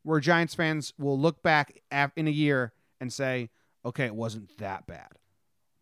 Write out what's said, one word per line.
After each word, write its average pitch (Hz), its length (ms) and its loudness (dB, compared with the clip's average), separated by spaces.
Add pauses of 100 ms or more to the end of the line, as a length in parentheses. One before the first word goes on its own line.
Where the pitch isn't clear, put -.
where 156 160 2
Giants 165 340 2
fans 156 440 -2
will 139 200 -2
look 156 240 0
back 151 380 2 (100)
af-, 143 260 0
in 156 120 0
a - 20 2
year 147 420 2 (280)
and 123 120 -8
say, 127 380 -4 (340)
"Okay, 123 220 -4
it 107 80 -6
wasn't 110 440 -8
that 95 280 -8
bad." - 220 -16 (720)